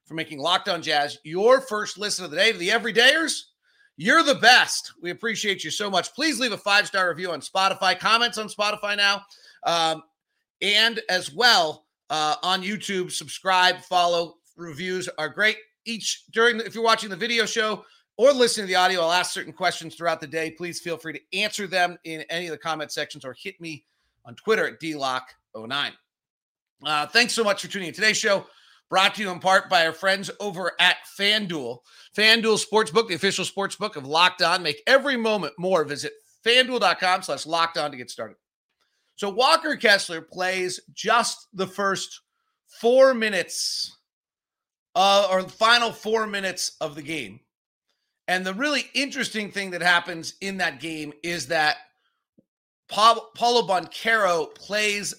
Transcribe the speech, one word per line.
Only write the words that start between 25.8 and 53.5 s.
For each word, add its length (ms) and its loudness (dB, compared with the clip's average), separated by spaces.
Uh, 220 0
thanks 280 2
so 100 0
much 180 0
for 60 -10
tuning 220 -8
in. 40 -14
Today's 240 0
show 300 0
brought 260 2
to 80 -6
you 80 -4
in 80 -8
part 320 2
by 160 4
our 60 -4
friends 360 -2
over 400 -6
at 180 4
FanDuel. 640 -2
FanDuel 480 4
Sportsbook, 440 2
the 80 -2
official 280 -2
sportsbook 520 -6
of 100 -12
Locked 380 4
On. 180 2
Make 240 -4
every 320 4
moment 400 -2
more. 260 2
Visit 300 -8
fanduel 340 4
dot 200 2
com 240 0
slash 240 -6
locked 320 0
on 100 -2
to 80 -14
get 140 -14
started. 240 -12
So 160 -4
Walker 460 2
Kessler 440 2
plays 580 -4
just 600 -2
the 120 -4
first 560 -4
four 480 4
minutes, 800 -4
uh, 380 4
or 100 2
the 80 -8
final 420 4
four 360 -2
minutes 520 -6
of 140 -6
the 80 -14
game. 380 -10
And 180 -2
the 80 -4
really 400 -2
interesting 580 -4
thing 200 -6
that 100 -6
happens 580 0
in 180 -6
that 220 -2
game 340 -10
is 240 -6
that 300 2
Pa-, 360 4
Paolo 320 2